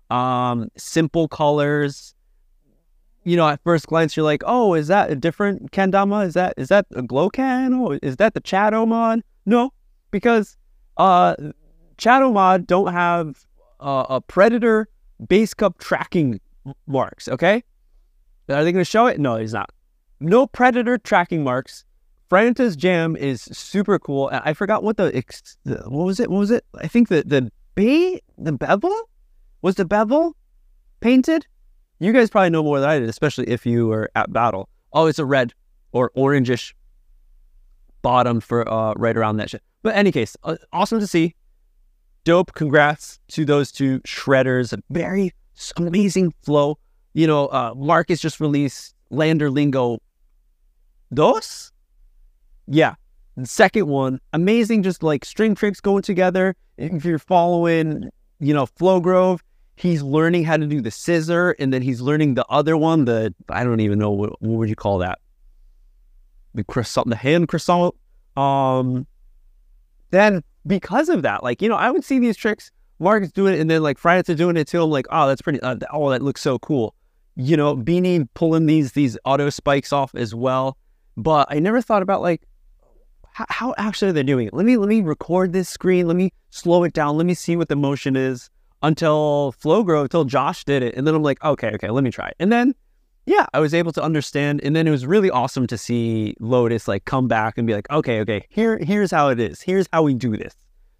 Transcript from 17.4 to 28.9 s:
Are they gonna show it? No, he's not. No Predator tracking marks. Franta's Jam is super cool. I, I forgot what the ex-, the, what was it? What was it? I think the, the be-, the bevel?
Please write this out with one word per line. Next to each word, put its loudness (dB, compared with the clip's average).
Are 0
they 2
gonna 0
show 2
it? 0
No, 0
he's -6
not. -6
No 2
Predator 0
tracking 0
marks. -6
Franta's 2
Jam 0
is -6
super -2
cool. -4
I, -4
I -2
forgot -2
what -2
the 0
ex-, -10
the, -6
what -4
was -2
it? -2
What 0
was 0
it? 0
I -10
think 4
the, 2
the 0
be-, 0
the -6
bevel? -2